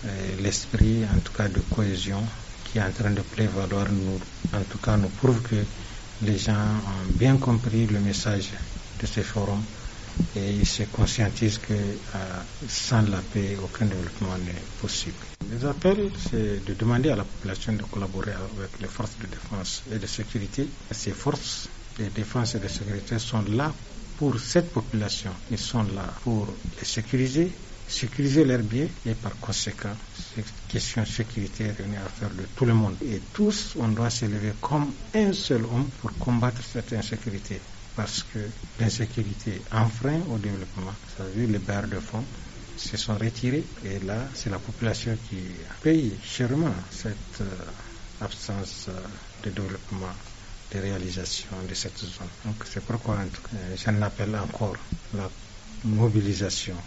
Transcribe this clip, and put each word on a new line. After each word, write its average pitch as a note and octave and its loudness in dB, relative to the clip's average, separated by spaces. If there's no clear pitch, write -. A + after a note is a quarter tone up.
euh, G#2 -4
l'esprit A2 6
en - 10
tout - 0
cas G#2+ 4
de F#2+ 4
cohésion G2 2
qui - 0
est G2+ 4
en F#2+ 2
train G2+ 2
de G2 2
prévaloir, G2 2
nous, F#2+ 2
en G2+ 2
tout - -6
cas G#2+ 6
nous G2 6
prouve A#2+ 6
que A2+ 2
les G#2+ 4
gens G#2+ 2
ont G#2 2
bien C3 8
compris A#2 4
le G#2 4
message G2+ 2
de - -2
ces - 0
forums G2+ 0
et G2+ 0
ils G2+ 6
se - 0
conscientisent G#2+ 4
que, - -2
euh, G2+ -2
sans A2+ 4
la G2 4
paix, G2 2
aucun - 0
développement F#2 0
n'est E2+ -6
possible. - -2
Les A#2 -2
appels, F#3+ 4
c'est G#2 0
de G2+ -2
demander A#2+ 4
à A#2 4
la G2+ 0
population - -4
de G#2+ 0
collaborer F#2+ -4
avec F#2+ -6
les G2+ -6
forces G#2+ -6
de F#2+ -8
défense - -6
et A2 -2
de G2 -4
sécurité. A2 -2
Ces G#2+ -4
forces - -2
de G#2+ -2
défense A2 0
et G#2+ 0
de A2 -4
sécurité G#2 -2
sont A2 0
là C#3+ 4
pour B2+ 2
cette E3+ 4
population. G#2+ 0
Ils G#2+ 0
sont A2+ 2
là G2 -2
pour G#2+ 2
les - -6
sécuriser, C3 2
sécuriser C#3 4
leurs B2 6
biens A#2+ 0
et A2 2
par G#2 -4
conséquent, G2+ -4
cette A2 -4
question - 0
sécuritaire G#2+ -2
est G2+ -4
une G2+ -2
affaire F#2+ -6
de F2+ -6
tout C3 4
le A#2 8
monde. G#2 6
Et G#2 -2
tous, - 2
on A#2 4
doit A#2 4
se A#2 0
lever G#2 0
comme D3 2
un G#3 6
seul B2 2
homme A#2+ 2
pour - -4
combattre A#2+ 2
cette - -6
insécurité. G2+ -4
Parce - -2
que - -8
l'insécurité G#2+ 0
enfreint A2+ 2
au A2+ 0
développement. F#2+ -4
Vous - -10
savez, G#2 0
les G#2 4
barres G2+ 0
de F#2+ -4
fonds A2 -4
se - -6
sont G#2+ 0
retirées B2 0
et G2 -4
là, G#2 -2
c'est - -4
la F#2 -2
population A2 -2
qui G2 -6
paye D3+ 6
chèrement B2+ 2
cette, - -6
euh, - -8
absence, - -6
euh, F2+ -6
de G#2 -2
développement, F#2 -6
de G2 0
réalisation F#2 -4
de F2+ -6
cette - -4
zone. F2+ -10
Donc G#2+ -4
c'est G2+ -6
pourquoi, A2 -2
en G2 -2
tout - -12
cas, - -8
j'en G#2 4
appelle G#2 -2
encore G2+ -2
la F#2+ -4
mobilisation G2+ 4